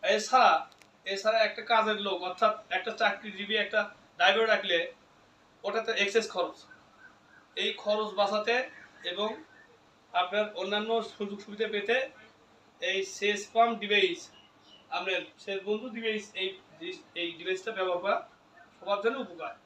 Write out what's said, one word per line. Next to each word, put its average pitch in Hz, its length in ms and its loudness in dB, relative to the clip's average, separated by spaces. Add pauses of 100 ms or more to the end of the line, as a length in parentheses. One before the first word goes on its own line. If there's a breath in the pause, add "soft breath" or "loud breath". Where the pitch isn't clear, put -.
(140)
এছাড়া, 214 380 6 (600)
এছাড়া 214 260 2 (100)
একটা 214 140 -8 (100)
কাজের 214 340 4
লোক 180 120 -2 (100)
অর্থাৎ 214 240 2 (240)
একটা 220 140 -4 (100)
চাকরিজীবী, 202 540 -2 (100)
একটা 214 160 0 (380)
ড্রাইভার 202 360 6
রাখলে 190 240 0 (880)
ওটাতে 220 260 -2 (100)
এক্সেস 214 320 2
খরচ, - 220 -2 (1040)
এই 220 80 0 (120)
খরচ 208 260 0 (100)
বাঁচাতে 208 360 2 (580)
এবং 202 160 -2 (920)
আপনার 202 220 0 (160)
অন্যান্য 208 300 -2 (260)
সুযোগ 202 280 -8
সুবিধা 208 300 -6
পেতে 208 220 0 (960)
এই 190 80 0 (180)
সেচ 202 240 -2 (140)
পাম্প 233 280 6
ডিভাইস, 196 380 2 (760)
আপনার 180 240 -2 (220)
সেচ 196 260 -6
বন্ধু 220 180 -2 (100)
ডিভাইস, 220 280 -4 (180)
এই 190 60 -2 (320)
ডিস-, 185 240 -10 (160)
এই 170 80 -4 (100)
ডিভাইসটা 185 380 -6
ব্যবহার 185 280 -2
করা 202 140 2 (600)
সবার 202 260 -2
জন্য 240 200 2
উপকার। 170 280 -10 (120)